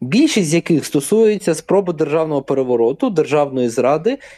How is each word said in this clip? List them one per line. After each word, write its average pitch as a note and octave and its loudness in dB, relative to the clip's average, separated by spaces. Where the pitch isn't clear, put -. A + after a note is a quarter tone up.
більшість G3 0
з D#3 0
яких E3 0
стосується G#3 0
спроби F3+ -2
державного D#3 -2
перевороту, C3 0
державної C#3+ 0
зради D#3 0